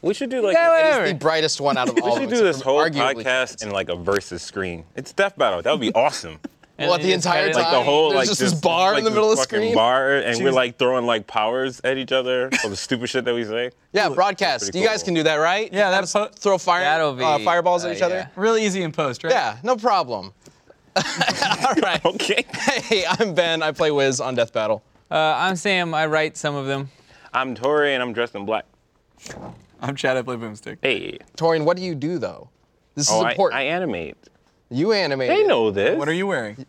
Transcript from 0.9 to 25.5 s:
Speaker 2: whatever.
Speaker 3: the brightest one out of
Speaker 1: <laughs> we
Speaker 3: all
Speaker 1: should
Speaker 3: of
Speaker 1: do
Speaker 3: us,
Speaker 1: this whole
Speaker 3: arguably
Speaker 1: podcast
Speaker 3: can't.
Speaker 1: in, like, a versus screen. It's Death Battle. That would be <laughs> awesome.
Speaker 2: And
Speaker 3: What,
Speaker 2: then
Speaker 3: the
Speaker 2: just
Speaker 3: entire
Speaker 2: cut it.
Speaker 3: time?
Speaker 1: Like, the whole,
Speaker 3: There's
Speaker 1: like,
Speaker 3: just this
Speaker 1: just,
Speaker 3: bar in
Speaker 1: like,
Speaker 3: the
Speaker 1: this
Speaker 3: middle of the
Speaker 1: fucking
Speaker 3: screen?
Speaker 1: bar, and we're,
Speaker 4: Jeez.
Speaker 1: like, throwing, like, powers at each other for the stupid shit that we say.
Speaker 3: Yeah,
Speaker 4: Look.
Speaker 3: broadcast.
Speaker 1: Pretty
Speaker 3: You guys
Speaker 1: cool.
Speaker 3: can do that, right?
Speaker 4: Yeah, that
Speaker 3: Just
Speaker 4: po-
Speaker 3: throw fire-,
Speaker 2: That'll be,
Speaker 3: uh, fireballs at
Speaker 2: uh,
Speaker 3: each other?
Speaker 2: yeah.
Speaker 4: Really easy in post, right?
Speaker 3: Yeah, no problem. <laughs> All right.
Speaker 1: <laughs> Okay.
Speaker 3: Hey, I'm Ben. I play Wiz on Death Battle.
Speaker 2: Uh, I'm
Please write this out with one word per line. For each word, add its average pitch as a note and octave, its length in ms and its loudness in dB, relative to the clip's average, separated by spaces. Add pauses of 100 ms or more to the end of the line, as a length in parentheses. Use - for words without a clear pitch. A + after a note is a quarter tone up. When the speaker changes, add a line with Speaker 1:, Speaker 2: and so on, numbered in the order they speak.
Speaker 2:
whatever. G3 120 2
Speaker 3:
the F#3+ 80 0
brightest D#3+ 440 0
one C#3 180 2
out B2+ 120 2
of - 60 -2
Speaker 1:
<laughs> - 0 -
we F4 60 2
Speaker 3:
all - 140 2
Speaker 1:
should C4+ 100 -2
Speaker 3:
of G#3+ 40 -6
Speaker 1:
do A3 180 4
Speaker 3:
us, D3+ 100 0
Speaker 1:
this C3 40 -8
whole C3 180 2
Speaker 3:
arguably C#3 440 0
Speaker 1:
podcast B2+ 360 -2
Speaker 3:
can't. - 40 -8
Speaker 1:
in, G#2 80 -6
like, F#2+ 180 -2
a F2 60 -2
versus F2 480 -4
screen. F2 400 -8 (120)
It's C3+ 160 -12
Death G3 260 -2
Battle. G2+ 240 0
That B2 100 0
would D3 100 0
be A2 120 -2
<laughs> - 20 0
awesome. A2 440 0 (400)
Speaker 2:
And D3 120 0
Speaker 3:
What, F3 100 2
Speaker 2:
then E3+ 80 -2
Speaker 3:
the F#3+ 60 4
Speaker 2:
just F3+ 100 -2
Speaker 3:
entire F3 220 2
Speaker 2:
cut - 20 0
it. D#3+ 60 0
Speaker 3:
time? D#3+ 80 4
Speaker 1:
Like, E3 100 2
the B2 100 4
whole, D3 260 4
Speaker 3:
There's C3+ 100 2
Speaker 1:
like, B2+ 80 2
Speaker 3:
just G#3 120 0
this - 120 2
Speaker 1:
just, D#3+ 120 -2
Speaker 3:
bar F3+ 280 2
in - 60 2
Speaker 1:
like, G#3+ 80 0
Speaker 3:
the A3 40 2
Speaker 1:
this G#3+ 60 -2
Speaker 3:
middle G#3+ 160 4
of A3 60 4
the - 40 0
Speaker 1:
fucking G#3+ 200 -2
Speaker 3:
screen? A3+ 120 0
Speaker 1:
bar, C3+ 440 4
and A#2+ 260 0
we're, C3+ 80 4
Speaker 4:
Jeez. - 20 0
Speaker 1:
like, B2+ 240 0
throwing, B2+ 300 2
like, A2+ 180 0
powers B2 580 -2
at C3+ 140 0
each C3 140 -6
other B2+ 400 0 (100)
for A2 80 -2
the G2 60 -6
stupid A#2+ 340 -4
shit B2+ 160 -2
that A#2+ 80 0
we A#2+ 120 -2
say. A#2 260 -4 (220)
Speaker 3:
Yeah, G3+ 160 2
Speaker 4:
Look. C3+ 80 -4
Speaker 3:
broadcast. F3+ 480 0
Speaker 1:
Pretty G2 160 -6
Speaker 3:
You A3 40 0
guys A3 140 2
Speaker 1:
cool. - 60 -10
Speaker 3:
can F#3+ 100 -2
do D#3+ 80 2
that, D#3 140 2
right? F3+ 360 0
Speaker 4:
Yeah, G3+ 160 2
that F#3+ 120 2
Speaker 3:
Just - 120 -6
Speaker 4:
po- G#3+ 140 0
Speaker 3:
throw G3 320 0
fire-, F3 240 2
Speaker 2:
That'll D#3 320 2
be, B2+ 80 -4
Speaker 3:
uh, D3 160 2
fireballs F3 440 2
at F3 60 -4
Speaker 2:
uh, E3+ 60 -4
Speaker 3:
each F#3 80 0
other? F3+ 120 0
Speaker 2:
yeah. F#3 200 -6
Speaker 4:
Really A3 280 2
easy F#3+ 200 0
in D#3+ 80 -4
post, C#3 320 -4
right? E3 100 2
Speaker 3:
Yeah, A#2+ 300 0
no B3+ 120 0
problem. D3 560 -2 (640)
<laughs> - 0 -
All B3 840 0
right. F#3+ 200 0
Speaker 1:
<laughs> - 40 -4
Okay. G#3 480 0
Speaker 3:
Hey, A3 560 0
I'm F#3 240 0
Ben. E3 300 2
I D#3 80 0
play D#3 180 0
Wiz C3+ 320 2
on B2+ 140 -4
Death A#2 180 0
Battle. G#2+ 300 0 (260)
Speaker 2:
Uh, D#3 60 -4
I'm D#3 400 0